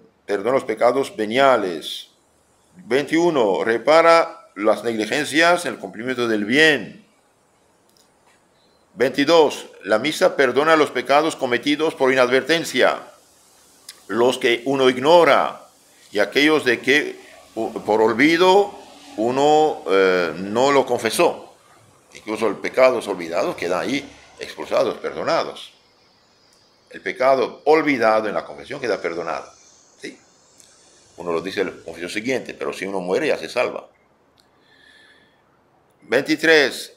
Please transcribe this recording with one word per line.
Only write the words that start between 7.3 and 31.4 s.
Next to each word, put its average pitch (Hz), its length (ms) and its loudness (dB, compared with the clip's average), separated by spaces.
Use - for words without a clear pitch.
Veintidós, 135 720 2
la 107 140 2
misa 143 380 0
perdona 139 400 4
los 151 140 2
pecados 151 460 0
cometidos 143 580 -2
por 131 180 2
inadvertencia, 127 920 2
los 120 300 0
que 120 280 0
uno 135 240 2
ignora 131 800 2
y 98 60 -2
aquellos 139 460 2
de 117 160 0
que 135 380 -2
u-, 110 180 -6
por 107 300 0
olvido 165 720 2
uno, 143 720 0
eh, 92 480 2
no 107 360 0
lo 135 120 4
confesó. 120 720 -2
Incluso 107 340 -6
el 95 80 -4
pecado 123 420 2
es 104 100 -8
olvidado, 92 480 -6
quedan 90 240 -4
ahí 113 280 -6
expulsados, 107 560 -4
perdonados. 82 760 -6
El - 120 -20
pecado 127 640 -2
olvidado 123 600 2
en 98 80 -6
la 80 100 -6
confesión 78 360 -14
queda 104 200 -2
perdonado, 82 520 -8
¿sí? - 180 -16
Uno 87 140 -8
lo 82 100 -2